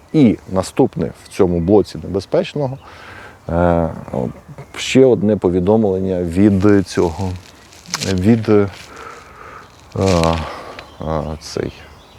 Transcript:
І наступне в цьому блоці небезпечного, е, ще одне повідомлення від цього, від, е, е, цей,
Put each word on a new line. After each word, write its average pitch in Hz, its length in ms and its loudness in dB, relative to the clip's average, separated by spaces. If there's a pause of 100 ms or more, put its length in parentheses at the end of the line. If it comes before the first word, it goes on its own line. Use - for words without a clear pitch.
(140)
І 127 240 4 (140)
наступне 92 600 -2 (120)
в - 40 -20
цьому 87 320 0
блоці 92 440 2
небезпечного, 135 760 -4 (720)
е, 85 400 0 (880)
ще - 280 4
одне 104 320 2
повідомлення 92 880 0
від 98 640 4
цього, 92 420 -2 (840)
від, 110 360 2
е, 104 180 4 (1300)
е, 98 40 0 (1400)
цей, - 320 -8 (480)